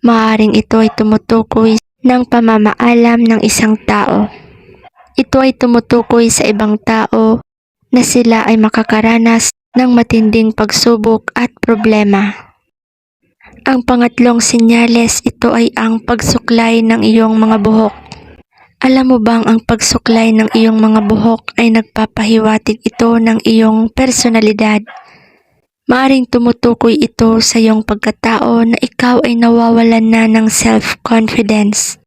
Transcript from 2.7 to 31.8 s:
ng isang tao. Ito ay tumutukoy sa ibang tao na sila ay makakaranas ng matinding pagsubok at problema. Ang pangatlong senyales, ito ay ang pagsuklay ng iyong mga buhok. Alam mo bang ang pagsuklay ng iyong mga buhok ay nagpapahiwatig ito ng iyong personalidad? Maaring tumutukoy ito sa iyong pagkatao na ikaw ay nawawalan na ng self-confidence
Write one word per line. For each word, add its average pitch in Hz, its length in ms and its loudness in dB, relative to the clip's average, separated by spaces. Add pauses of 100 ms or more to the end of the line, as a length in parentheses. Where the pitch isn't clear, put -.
ng 226 160 2
isang 214 480 -2
tao. 208 400 -2 (880)
Ito 262 240 0
ay 262 160 0
tumutukoy 233 720 0
sa - 160 -2
ibang 214 320 -2
tao 220 640 -2 (480)
na 247 160 2
sila 226 400 0
ay 220 160 0
makakaranas 226 880 0 (240)
ng 254 160 2
matinding 226 640 0
pagsubok 220 800 -2
at 240 240 -4
problema. 208 960 -2 (1120)
Ang 262 160 -2
pangatlong 240 560 0
senyales, 233 880 0
ito - 240 -2
ay 233 240 -2
ang 226 320 -4
pagsuklay 233 800 -2
ng 226 160 0
iyong 220 320 2
mga 220 320 0
buhok. 220 400 -2 (760)
Alam 262 320 2
mo - 80 0
bang 226 240 0
ang 226 160 0
pagsuklay 226 720 -2
ng 220 160 0
iyong 226 260 2
mga 220 300 2
buhok 220 480 -2
ay 233 160 0
nagpapahiwatig 220 1120 -2
ito 233 320 0
ng 226 320 0
iyong 220 420 2
personalidad? 220 920 -2 (1040)
Maaring 262 400 0
tumutukoy 233 720 0
ito 226 400 0
sa 226 220 -2
iyong 220 240 0
pagkatao 226 800 -2
na 233 140 -2
ikaw 247 420 -2
ay 233 160 -2
nawawalan 233 720 2
na 226 160 2
ng 220 240 2
self-confidence 220 1600 -2